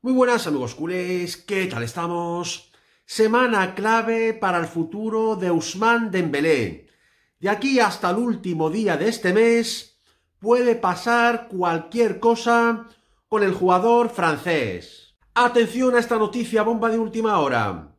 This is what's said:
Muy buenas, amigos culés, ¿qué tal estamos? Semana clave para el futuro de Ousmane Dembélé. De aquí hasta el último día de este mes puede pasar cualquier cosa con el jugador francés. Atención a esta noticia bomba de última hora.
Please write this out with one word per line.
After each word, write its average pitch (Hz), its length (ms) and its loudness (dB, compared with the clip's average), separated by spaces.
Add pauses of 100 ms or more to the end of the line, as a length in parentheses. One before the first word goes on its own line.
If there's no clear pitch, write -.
(100)
Muy 254 60 4
buenas, 240 320 2
amigos 127 260 -2
culés, 180 640 -4
¿qué 190 300 -4
tal 117 180 -6
estamos? 170 880 -6 (340)
Semana 220 720 2
clave 226 580 0
para 185 240 0
el 165 80 -2
futuro 214 680 -4
de 180 140 -2
Ousmane 220 600 0
Dembélé. 143 800 0 (500)
De 185 100 -4
aquí 254 300 0
hasta 196 320 0
el 185 60 0
último 180 540 -2
día 196 260 0
de 170 120 0
este 208 240 -2
mes 226 680 0 (400)
puede 240 340 2
pasar 233 720 0
cualquier 185 720 -2
cosa 233 680 2 (400)
con 214 160 0
el 185 100 2
jugador 226 560 2
francés. 147 1040 -4 (180)
Atención 247 600 2
a 240 60 4
esta 233 180 -2
noticia 214 460 0
bomba 226 260 0
de 226 80 0
última 220 400 0
hora. 107 600 -2